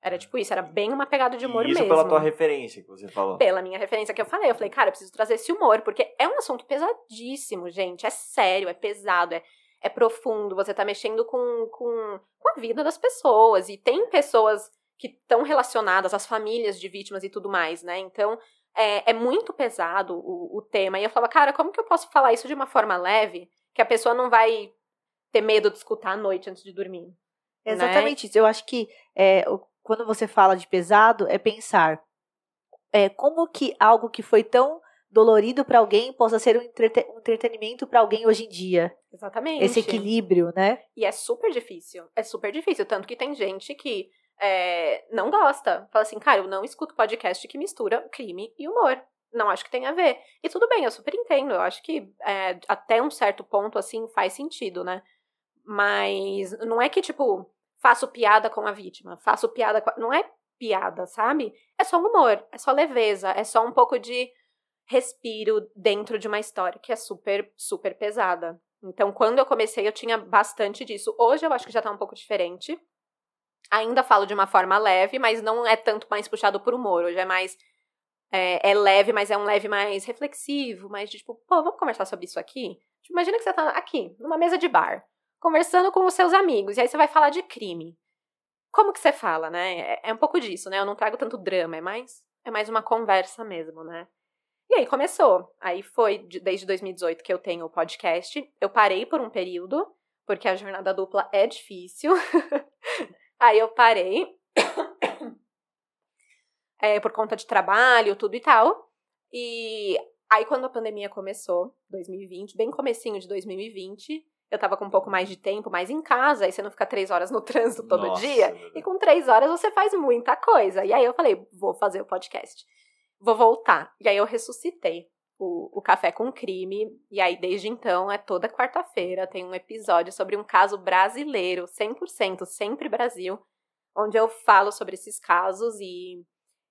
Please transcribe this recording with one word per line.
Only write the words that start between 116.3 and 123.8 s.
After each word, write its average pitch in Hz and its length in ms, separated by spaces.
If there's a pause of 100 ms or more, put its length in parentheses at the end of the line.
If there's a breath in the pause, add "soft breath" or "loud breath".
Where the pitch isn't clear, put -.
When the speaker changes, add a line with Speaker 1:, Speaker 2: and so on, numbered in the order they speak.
Speaker 1:
aí 190 60
você 208 100
não 202 80
fica 196 160
três 196 240
horas 185 220
no 175 100
trânsito 233 460
todo 190 200
Speaker 2:
Nossa, 190 140
Speaker 1:
dia. 247 280
Speaker 2:
meu - 100
Deus. - 160
Speaker 1:
E 320 80
com 381 160
três 320 280
horas 247 220
você 349 220
faz 415 220
muita 262 420
coisa. 202 500
E 202 80
aí 262 100
eu 240 120
falei, 208 360
"Vou 185 220
fazer 190 280
o - 40
podcast. - 580 (560)
Vou 214 160
voltar." 226 640